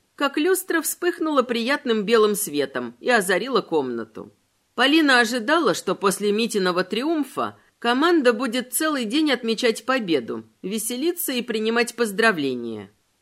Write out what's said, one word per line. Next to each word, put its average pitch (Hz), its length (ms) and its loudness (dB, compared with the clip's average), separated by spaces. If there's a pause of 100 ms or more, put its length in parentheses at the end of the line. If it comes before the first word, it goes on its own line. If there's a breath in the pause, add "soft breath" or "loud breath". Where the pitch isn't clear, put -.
(160)
как 285 220 -2
люстра 349 440 0
вспыхнула 311 600 -2
приятным 233 600 0
белым 214 320 4
светом 135 640 -4
и - 100 -4
озарила 208 520 2
комнату. 123 720 -4 (460)
Полина 269 440 4
ожидала, 240 520 2
что 180 220 -2
после 202 360 0
Митиного 196 520 0
триумфа 233 720 -4 (220 soft breath)
команда 262 520 4
будет 247 420 -2
целый 302 320 -2
день 285 260 0
отмечать 233 540 0
победу, 147 580 -2 (180)
веселиться 247 720 -4
и 247 80 -2
принимать 233 540 -2
поздравления. 143 960 -2 (300)